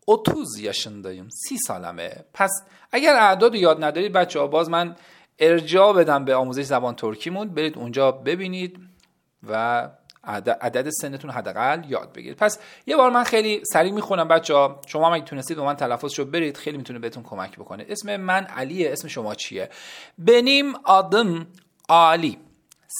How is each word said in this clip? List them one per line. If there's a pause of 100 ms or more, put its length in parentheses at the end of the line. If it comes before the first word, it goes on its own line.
اوتوز
یاشنداییم،
سی
سالمه. (100)
پس (420)
اگر
اعداد
رو
یاد
ندارید
بچه‌ها،
باز
من (420)
ارجاع
بدم
به
آموزش
زبان
ترکیمون،
برید
اونجا
ببینید (720)
و (360)
عد-،
عدد
سنتون
حداقل
یاد
بگیرید.
پس (280)
یه
بار
من
خیلی (100)
سریع
می‌خونم
بچه‌ها،
شما
هم
اگه
تونستید
با
من
تلفظ
شو
برید،
خیلی
می‌تونه
بهتون
کمک
بکنه.
اسم
من
علیه،
اسم
شما
چیه؟ (480)
بنیم (100)
آدم (420)
عالی. (600)